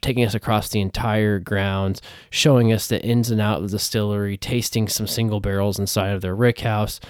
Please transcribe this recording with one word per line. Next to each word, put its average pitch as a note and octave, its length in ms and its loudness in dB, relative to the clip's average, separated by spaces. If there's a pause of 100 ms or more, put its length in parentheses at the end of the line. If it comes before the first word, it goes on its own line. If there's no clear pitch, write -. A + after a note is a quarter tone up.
taking B2 240 0
us G#2 100 0
across G#2+ 340 -2
the A2 120 -2
entire G#2+ 580 0
grounds, G2 640 -2 (300)
showing A#2+ 420 4
us A2+ 140 0
the A2 160 -2
ins A#2+ 280 2
and A2 100 2
outs G#2 220 0
of G2 80 -4
the G2+ 60 -2
distillery, G2+ 600 -2
tasting A2 520 -2
some - 180 -4
single G#2+ 340 0
barrels G2 380 0
inside G2 320 0
of G2 120 -4
their F#2 120 -2
rick A#2+ 260 2
house. G#2+ 500 -2